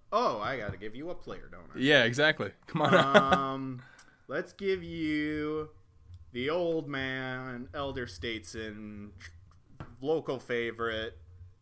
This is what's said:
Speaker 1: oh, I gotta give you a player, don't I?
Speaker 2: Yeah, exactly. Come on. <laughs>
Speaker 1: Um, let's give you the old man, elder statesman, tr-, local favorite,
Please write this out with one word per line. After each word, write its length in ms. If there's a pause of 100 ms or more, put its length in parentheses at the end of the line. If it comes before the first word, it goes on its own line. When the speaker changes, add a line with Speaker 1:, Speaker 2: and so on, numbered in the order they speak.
(120)
Speaker 1:
oh, 280
I 180
gotta 200
give 180
you 140
a 60
player, 360
don't 240
I? 40
Speaker 2:
Yeah, 240
exactly. 480 (160)
Come 140
on. 120
<laughs> 460
Speaker 1:
Um, 420 (460)
let's 260
give 300
you 880 (640)
the 180
old 380
man, 880
elder 340
statesman, 1120
tr-, 680 (160)
local 380
favorite, 760 (440)